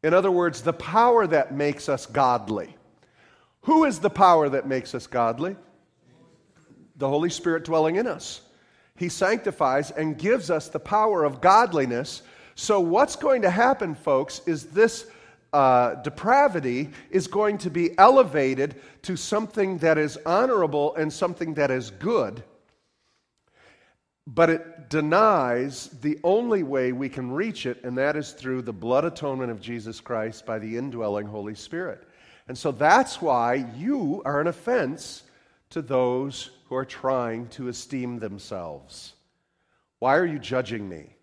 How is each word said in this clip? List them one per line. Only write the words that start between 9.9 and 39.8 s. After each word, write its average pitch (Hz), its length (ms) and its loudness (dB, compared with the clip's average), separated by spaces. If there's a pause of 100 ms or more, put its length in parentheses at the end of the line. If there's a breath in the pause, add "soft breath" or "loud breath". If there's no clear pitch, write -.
and 156 260 -4
gives 185 340 -2
us 160 180 -2
the - 120 -8
power 208 440 2
of 131 160 -2
godliness. 165 840 2 (320 loud breath)
So 202 260 2
what's 180 360 2
going 254 260 0
to 190 80 4
happen, 214 440 2
folks, - 520 -2
is 160 200 -4
this 220 400 2 (460 loud breath)
uh, 127 440 4
depravity 156 920 0 (200 loud breath)
is 185 160 0
going 208 320 0
to 175 120 -6
be 170 280 -2
elevated 143 800 4 (220 loud breath)
to 185 140 -6
something 208 600 -2
that 156 200 4
is 151 260 -4
honorable 170 680 2
and 156 180 -2
something 165 420 -4
that 143 160 0
is 123 200 -4
good, 117 520 -4 (1800 soft breath)
but 160 220 4
it - 400 -4
denies 151 1000 2 (140)
the 151 200 -4
only 208 400 2
way 131 300 -2
we 131 160 -6
can 127 240 -8
reach 196 340 -6
it, 123 160 -6
and 123 160 -6
that 143 180 0
is 147 160 -8
through 127 300 -8
the 113 100 -10
blood 120 320 0
atonement 135 460 -6
of 107 100 -10
Jesus 113 400 -12
Christ 110 460 -8
by 110 120 -6
the 110 180 -8
indwelling 113 500 -6
Holy 104 280 -10
Spirit. 165 520 -12 (400 soft breath)
And 127 100 -12
so 147 140 -4
that's 156 500 4
why 127 460 0 (100)
you 196 480 -4
are 143 160 0
an 160 60 0
offense 170 800 -4 (460 soft breath)
to 160 120 -6
those 127 680 -2 (180)
who 127 80 -6
are 131 80 -2
trying 120 640 -4
to 123 200 -12
esteem 123 500 -8
themselves. 95 960 -12 (840)